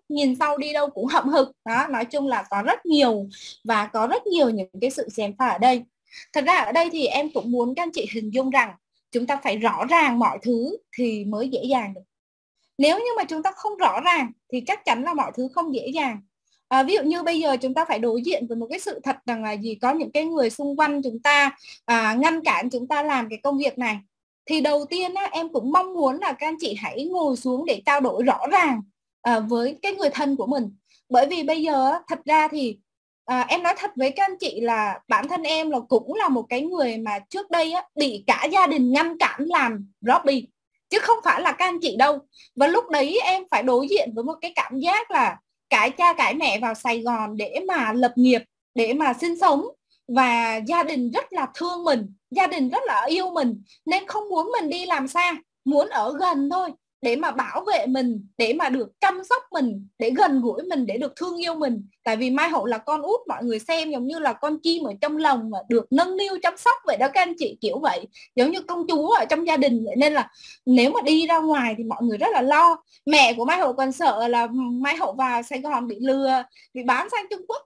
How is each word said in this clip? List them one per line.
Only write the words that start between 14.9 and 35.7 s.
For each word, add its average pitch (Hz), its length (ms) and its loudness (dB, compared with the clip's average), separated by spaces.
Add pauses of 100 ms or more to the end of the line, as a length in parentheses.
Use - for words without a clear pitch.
là 339 100 -2
mọi 277 220 -2
thứ 254 180 -4
không 320 220 -2
dễ - 180 -6
dàng. 262 280 -4 (520)
À, 269 100 6
ví 311 100 0
dụ 415 100 4
như 339 200 0
bây 330 160 2
giờ 285 180 2
chúng 262 160 -2
ta 320 120 2
phải 294 140 -2
đối 233 220 0
diện 262 260 -2
với 226 100 -6
một 226 120 -6
cái 349 100 -8
sự 370 240 -8
thật 254 120 -2 (100)
rằng 226 180 -4
là 214 80 -4
gì, 214 300 -6
có 254 120 2
những 302 180 -4
cái 302 140 0
người 302 240 0
xung 285 300 -6
quanh 294 220 0
chúng 233 180 -6
ta, 285 380 4 (280)
à, 226 280 2
ngăn 320 300 2
cản 226 260 0
chúng 254 180 -6
ta 294 160 0
làm 262 260 -2
cái 214 140 -10
công 277 140 0
việc 277 200 -2
này. 226 200 -2 (480)
Thì 311 160 0
đầu 294 280 2
tiên 359 240 -4
á, 392 180 -4
em 330 220 -6
cũng 254 180 -2
mong 370 220 2
muốn 285 260 0
là 370 120 -4
các 285 160 -6
anh 320 120 -4
chị 220 200 -6
hãy 214 320 -8
ngồi 311 260 -2
xuống 254 280 -4
để 233 200 -2
trao 285 140 2
đổi 233 240 -2
rõ 269 160 2 (120)
ràng, 302 300 2 (400)
à, 233 180 2
với 233 420 -2
cái 392 140 -2
người 294 140 2
thân 285 260 -2
của 214 120 -4
mình. 262 160 0 (460)
Bởi 254 200 6
vì 339 140 -4
bây 311 180 0
giờ 277 300 2
á, 339 160 0
thật 330 180 -6
ra 311 220 4
thì, 269 300 -4 (480)
à, 254 220 0
em 349 160 0
nói 349 140 2
thật 403 180 -6
với 262 160 0
các 381 120 0
anh 381 160 -2
chị 240 220 -4
là 220 460 0
bản 220 200 0
thân 330 160 -4
em 320 260 0
là 269 100 0